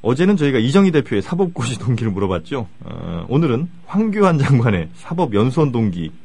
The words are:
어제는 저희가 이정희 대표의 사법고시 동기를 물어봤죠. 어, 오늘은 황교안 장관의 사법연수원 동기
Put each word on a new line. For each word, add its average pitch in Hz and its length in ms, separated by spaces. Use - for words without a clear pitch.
어제는 170 340
저희가 143 220
이정희 165 320
대표의 123 320
사법고시 151 560
동기를 113 320
물어봤죠. 98 560
어, 85 440
오늘은 143 400
황교안 202 520
장관의 113 560
사법연수원 135 760
동기 95 400